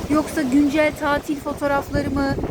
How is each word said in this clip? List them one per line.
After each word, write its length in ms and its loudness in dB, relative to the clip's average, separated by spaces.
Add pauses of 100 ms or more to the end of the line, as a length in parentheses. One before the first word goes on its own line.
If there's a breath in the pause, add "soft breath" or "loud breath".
(100)
yoksa 320 0
güncel 580 4
tatil 400 -2
fotoğrafları 720 -2
mı? 240 0 (160)